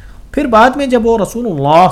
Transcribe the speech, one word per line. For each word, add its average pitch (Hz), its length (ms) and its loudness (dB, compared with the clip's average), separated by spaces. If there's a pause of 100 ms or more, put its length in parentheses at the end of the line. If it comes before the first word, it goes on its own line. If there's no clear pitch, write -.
(320)
پھر 302 140 -4
بعد 233 240 2
میں 277 160 -4
جب 233 200 0
وہ 226 120 0
رسول 226 280 -6
اللہ 160 440 2